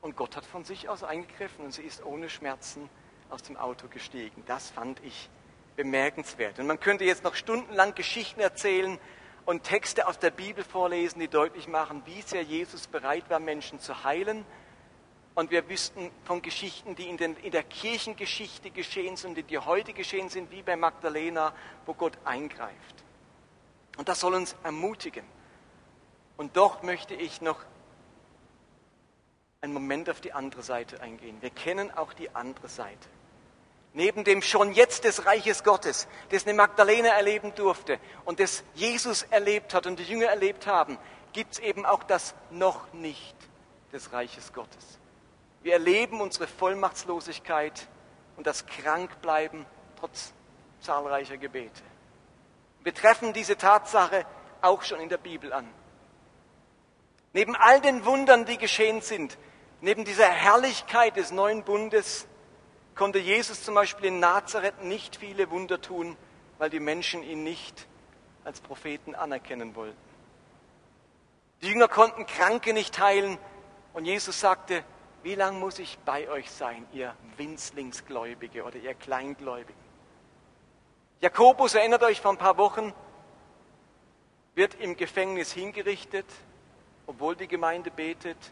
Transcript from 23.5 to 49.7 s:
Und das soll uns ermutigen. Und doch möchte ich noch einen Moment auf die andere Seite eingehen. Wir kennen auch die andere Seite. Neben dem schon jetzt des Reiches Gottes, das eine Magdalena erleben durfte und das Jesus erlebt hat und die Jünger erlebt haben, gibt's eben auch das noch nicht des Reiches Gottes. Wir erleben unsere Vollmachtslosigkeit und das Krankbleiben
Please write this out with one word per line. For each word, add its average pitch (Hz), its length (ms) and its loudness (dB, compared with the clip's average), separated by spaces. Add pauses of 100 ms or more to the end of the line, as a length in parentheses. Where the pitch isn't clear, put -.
Und - 120 -8
das 175 100 -2
soll 185 160 0
uns 185 280 -4
ermutigen. 170 640 -8 (1120)
Und 147 200 -4
doch 196 260 4
möchte 180 300 -6
ich 156 280 -10
noch 160 180 -2 (2000)
einen 147 120 -8
Moment 139 360 -6
auf 156 120 -6
die - 120 -14
andere 135 300 -10
Seite 120 380 -8
eingehen. 113 400 -16
Wir 123 80 -10
kennen 196 420 -6
auch 156 220 -8
die - 220 -14
andere 131 320 -12
Seite. 98 400 -14 (840)
Neben 202 300 0
dem 196 180 4
schon 202 320 4
jetzt 233 300 8
des 208 220 2
Reiches 208 380 2
Gottes, 190 440 2 (220)
das 190 160 0
eine 208 80 0
Magdalena 208 560 8
erleben 208 460 2
durfte 190 440 0 (260)
und 170 140 -6
das - 240 0 (100)
Jesus 233 500 -2
erlebt 208 500 2
hat 180 120 2
und 180 140 -6
die 175 40 -8
Jünger 226 240 0
erlebt 196 380 0
haben, 160 320 2 (360)
gibt's - 260 -10
eben 202 260 -4
auch - 180 2
das - 300 0 (160)
noch 180 440 -2
nicht 160 420 -12 (560)
des 135 220 -14
Reiches 123 400 -8
Gottes. - 440 -16 (640)
Wir 170 120 2
erleben 196 480 4
unsere 185 260 -4
Vollmachtslosigkeit 175 1400 -4 (500)
und 151 100 -4
das - 180 -4
Krankbleiben 156 1000 -2 (340)